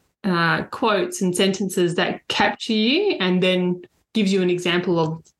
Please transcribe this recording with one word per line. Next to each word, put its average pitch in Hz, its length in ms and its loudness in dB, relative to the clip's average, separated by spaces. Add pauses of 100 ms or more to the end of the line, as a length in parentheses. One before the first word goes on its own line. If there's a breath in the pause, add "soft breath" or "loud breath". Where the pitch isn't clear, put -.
(220)
uh, 170 420 0
quotes 202 580 -2
and 180 120 0
sentences 190 600 0
that - 340 -2
capture - 460 -2
you 294 460 0
and 180 220 2
then 180 380 0 (320)
gives 202 220 2
you 190 80 2
an 180 80 2
example 175 500 0
of 160 220 -4 (180)